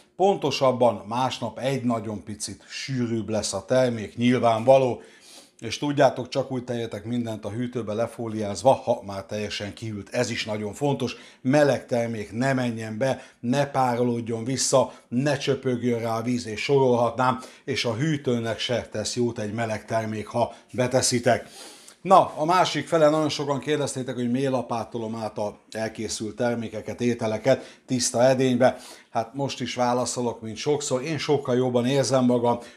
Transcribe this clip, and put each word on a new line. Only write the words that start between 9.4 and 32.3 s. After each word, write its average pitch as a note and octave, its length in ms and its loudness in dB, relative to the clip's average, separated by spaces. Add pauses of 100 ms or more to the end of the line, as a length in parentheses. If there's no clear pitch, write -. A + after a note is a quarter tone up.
kihűlt. G#2 400 -10
Ez B2 160 0
is A2+ 140 -6
nagyon G#2+ 280 -6
fontos. B2+ 440 -2 (240)
Meleg C3+ 460 4
termék A2+ 460 -4
ne B2+ 200 0
menjen A2+ 460 -4
be, C3 240 -2 (180)
ne C3+ 260 0
párolódjon A#2+ 800 0
vissza, B2+ 480 2 (160)
ne C3+ 280 0
csöpögjön B2 640 -2
rá A2+ 160 -2
a A2+ 60 -2
víz, A#2+ 240 -2
és G#2+ 160 -6
sorolhatnám, B2 800 4 (240)
és B2 200 -2
a A#2+ 100 0
hűtőnek A#2+ 640 -2
se A2+ 340 -2
tesz G#2+ 240 -4
jót A#2+ 220 0
egy G#2+ 140 -6
meleg A2 320 -4
termék, A2 420 -4
ha A#2 280 -2 (180)
beteszitek. B2 760 2 (540)
Na, F3 340 6
a D3 80 -4
másik D#3+ 440 2
fele, D#3 220 6
nagyon D#3 180 2
sokan C#3 300 -2
kérdeztétek, C3+ 560 -2
hogy B2 160 -2
miért C3+ 200 0
lapátolom A2+ 640 -4
át A2 240 -6
a G#2 200 -4 (120)
elkészült A2 680 -6
termékeket, A2+ 640 -4
ételeket A#2+ 840 0
tiszta B2 360 0
edénybe. B2+ 540 6 (340)
Hát A2+ 240 -4
most C#3 260 -6
is A#2+ 140 -6
válaszolok, B2 680 -2
mint A2 160 -10
sokszor. C3+ 460 -2
Én D3+ 160 -4
sokkal C3 380 0
jobban B2 300 2
érzem C3 380 2
magam, A#2+ 340 2 (180)